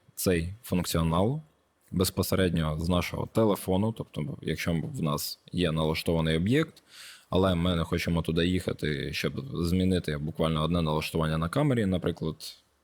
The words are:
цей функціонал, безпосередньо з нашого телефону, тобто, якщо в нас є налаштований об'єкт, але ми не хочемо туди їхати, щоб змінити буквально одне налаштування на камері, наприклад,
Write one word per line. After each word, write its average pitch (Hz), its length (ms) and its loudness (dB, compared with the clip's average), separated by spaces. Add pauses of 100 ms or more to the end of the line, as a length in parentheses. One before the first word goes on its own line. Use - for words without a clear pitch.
(140)
цей 90 480 0
функціонал, 90 800 0 (480)
безпосередньо 87 880 2
з 85 80 0
нашого 87 380 0
телефону, 104 680 2
тобто, - 500 -8
якщо 80 300 -2
в 80 300 -2
нас 73 360 -2 (140)
є 85 200 2
налаштований 80 640 0
об'єкт, 123 460 0 (480)
але 92 240 4
ми 85 220 2
не 80 80 0
хочемо 85 380 0
туди 82 240 2
їхати, 73 640 -2
щоб 73 540 -4
змінити 90 500 2
буквально 80 460 0
одне 82 200 2
налаштування 78 560 0
на 82 100 -2
камері, 131 380 2
наприклад, 85 500 -2 (480)